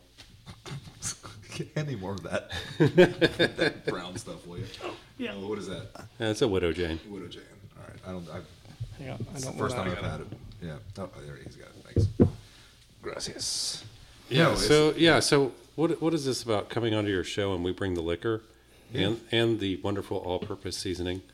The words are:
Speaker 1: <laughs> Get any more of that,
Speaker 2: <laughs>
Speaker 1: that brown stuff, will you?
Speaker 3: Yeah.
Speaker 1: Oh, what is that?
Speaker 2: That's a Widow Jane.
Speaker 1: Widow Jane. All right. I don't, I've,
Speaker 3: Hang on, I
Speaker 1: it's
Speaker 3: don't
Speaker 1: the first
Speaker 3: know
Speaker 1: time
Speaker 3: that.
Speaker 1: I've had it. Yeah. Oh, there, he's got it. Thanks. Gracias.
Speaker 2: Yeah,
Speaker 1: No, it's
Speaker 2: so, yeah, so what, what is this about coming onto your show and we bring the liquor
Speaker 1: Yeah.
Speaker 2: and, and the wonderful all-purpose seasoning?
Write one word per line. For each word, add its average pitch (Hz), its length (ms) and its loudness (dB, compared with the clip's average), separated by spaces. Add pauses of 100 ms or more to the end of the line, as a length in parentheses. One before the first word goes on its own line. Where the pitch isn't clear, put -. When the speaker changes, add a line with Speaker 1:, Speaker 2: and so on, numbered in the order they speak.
(460)
Speaker 1:
<laughs> - 1120 -12
Get - 200 -8
any 151 200 -4
more 92 160 -6
of 98 120 -8
that, - 260 -4 (280)
Speaker 2:
<laughs> - 0 -
Speaker 1:
that 165 1080 4
brown 92 320 -6
stuff, 85 280 -12
will 87 120 -12
you? - 80 -8 (520)
Speaker 3:
Yeah. 233 160 -6
Speaker 1:
Oh, 196 140 -8
what 208 100 -2
is 175 100 -8
that? - 200 -8 (300)
Speaker 2:
That's 110 240 2
a 131 60 6
Widow 87 240 2
Jane. 82 360 -2
Speaker 1:
Widow 92 200 -12
Jane. - 140 -16 (340)
All - 80 -18
right. - 220 -16
I 92 60 -8
don't, 87 180 -10
I've, 82 160 -10 (520)
Speaker 3:
Hang 135 120 -10
on, 131 200 -8
I - 40 -12
Speaker 1:
it's 135 100 -6
Speaker 3:
don't 135 120 -6
Speaker 1:
the - 20 -8
first 104 180 0
Speaker 3:
know 98 80 -2
Speaker 1:
time 90 100 -2
Speaker 3:
that. 85 100 -6
Speaker 1:
I've 80 60 -2
had 78 100 -6
it. - 60 -10 (360)
Yeah. 80 140 -10 (220)
Oh, 95 100 -8 (160)
there, 71 200 -14
he's - 120 -16
got 60 120 -20
it. - 160 -20 (340)
Thanks. - 140 6 (720)
Gracias. - 840 -6 (440)
Speaker 2:
Yeah, 151 160 4
Speaker 1:
No, 151 80 6
it's 143 140 2
Speaker 2:
so, 151 300 8
yeah, 156 240 8
so 139 320 6 (240)
what, 156 260 2
what 160 120 4
is 147 100 -2
this 127 180 0
about 107 260 0
coming 113 260 0
onto 104 160 2
your 90 140 2
show 98 300 0
and 87 100 -2
we 90 80 0
bring 95 220 -2
the 85 80 -2
liquor 110 400 -2 (500)
Speaker 1:
Yeah. 95 160 0
Speaker 2:
and, 113 120 -2 (120)
and 113 280 4
the 95 160 0
wonderful 98 420 -4
all-purpose 90 580 -4
seasoning? 90 460 -4 (120)